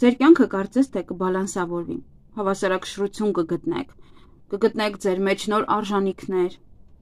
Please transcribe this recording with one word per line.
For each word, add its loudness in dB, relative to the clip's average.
ձեր 6
կյանքը 6
կարծես 0
թե -2
կբալանսավորվի, -2
հավասարակշռություն -2
կգտնեք, -4
կգտնեք 0
ձեր 0
մեջ 0
նոր 2
արժանիքներ, -2